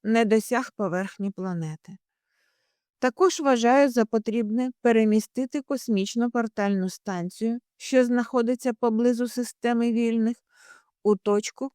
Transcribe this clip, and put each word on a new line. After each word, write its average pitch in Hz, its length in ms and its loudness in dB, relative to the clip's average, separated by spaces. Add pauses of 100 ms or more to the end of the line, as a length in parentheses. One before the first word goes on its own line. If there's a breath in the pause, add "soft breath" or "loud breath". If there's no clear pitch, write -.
не 226 220 2
досяг 220 520 0
поверхні 196 540 -4
планети. 175 680 -10 (1080)
Також 339 360 0
вважаю 262 500 4
за 233 140 2
потрібне 226 640 -2 (120)
перемістити 226 800 2
космічну 233 680 -2
портальну 202 600 -2
станцію, 208 680 -6 (180)
що 254 280 2
знаходиться 240 680 0
поблизу 240 560 0
системи 233 640 -2
вільних, 226 440 0 (640 soft breath)
у 208 140 2
точку, 214 580 -2